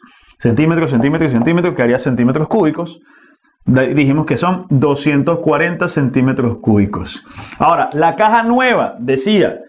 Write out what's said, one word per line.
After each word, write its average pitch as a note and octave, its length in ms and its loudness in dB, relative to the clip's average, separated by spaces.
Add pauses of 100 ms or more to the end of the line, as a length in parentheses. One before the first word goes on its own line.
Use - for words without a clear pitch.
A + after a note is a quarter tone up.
(380)
centímetros, D#3 540 0
centímetros, C#3 400 0
centímetros, E3 440 0
que B2+ 60 -2
haría A#2+ 160 2
centímetros B2+ 500 0
cúbicos, E3+ 520 -2 (640)
da-, B2+ 160 2
dijimos C#3 460 0
que C3 100 -2
son F3+ 320 -2
doscientos C#3+ 680 0
cuarenta E3 480 -2
centímetros C3 720 0
cúbicos. G2+ 640 -2 (340)
Ahora, - 360 2
la E3 220 0
caja A3 280 2
nueva A#3 560 0
decía, C3+ 680 0